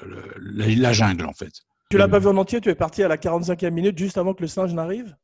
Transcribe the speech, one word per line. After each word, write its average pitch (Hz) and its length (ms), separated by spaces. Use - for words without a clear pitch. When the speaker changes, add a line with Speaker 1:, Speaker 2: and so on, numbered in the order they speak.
Speaker 1:
le, - 180
la, 104 280
la 117 260
jungle, 95 320
en - 80
fait. - 180
Speaker 2:
Tu 202 80
l'as 196 80
Speaker 1:
Euh. 196 40
Speaker 2:
pas 202 100
vu 196 80
en 196 100
entier, 196 240
tu 214 80
es 170 60
parti 165 280
à 185 40
la 156 100
quarante-cinquième 170 560
minute, 175 240
juste 190 220
avant 185 160
que - 60
le 165 60
singe 185 260
n'arrive ? 180 500